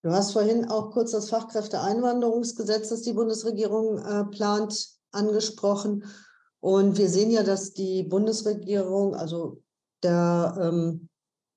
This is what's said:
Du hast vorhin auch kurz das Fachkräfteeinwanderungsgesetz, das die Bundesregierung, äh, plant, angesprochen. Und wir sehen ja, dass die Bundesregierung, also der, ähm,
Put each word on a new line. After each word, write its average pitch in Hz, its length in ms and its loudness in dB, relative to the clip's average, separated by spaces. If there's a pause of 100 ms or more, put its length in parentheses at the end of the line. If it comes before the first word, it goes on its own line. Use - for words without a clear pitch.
Du 170 60 -2
hast 196 220 2
vorhin 226 360 2
auch 220 220 -2
kurz 233 220 0
das 208 180 -4
Fachkräfteeinwanderungsgesetz, 226 1600 -2
das 226 140 -6
die 233 100 -4
Bundesregierung, 220 840 -2
äh, 208 240 -2 (120)
plant, 208 600 -2 (160)
angesprochen. 208 920 0 (560)
Und 196 380 4
wir 196 100 4
sehen 196 220 4
ja, 220 140 4
dass 190 300 0
die 185 280 -2
Bundesregierung, 196 1120 0
also 165 480 -6 (400)
der, 175 580 2
ähm, 170 480 0 (500)